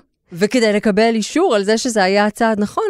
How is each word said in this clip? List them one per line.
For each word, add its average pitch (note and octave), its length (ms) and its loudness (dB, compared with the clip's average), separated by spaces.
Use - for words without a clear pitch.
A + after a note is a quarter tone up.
וכדי G#3+ 400 0
לקבל G#3+ 420 2
אישור C4 400 0
על G3+ 80 0
זה A3 140 0
שזה A3 260 -2
היה G3+ 220 2
הצעד A3 340 -2
נכון, G#3 300 -4